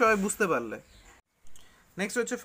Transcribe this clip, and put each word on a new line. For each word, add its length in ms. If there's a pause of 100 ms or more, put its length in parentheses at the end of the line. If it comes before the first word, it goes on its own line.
সবাই 220
বুঝতে 280
পারলে। 240 (1200)
নেক্সট 200
হচ্ছে 240